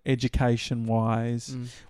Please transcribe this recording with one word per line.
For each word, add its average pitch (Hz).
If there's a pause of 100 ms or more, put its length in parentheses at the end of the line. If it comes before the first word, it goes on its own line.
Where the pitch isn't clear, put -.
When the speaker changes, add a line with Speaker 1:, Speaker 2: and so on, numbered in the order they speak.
Speaker 1:
education-wise, 117
Speaker 2:
Mm. 123 (220)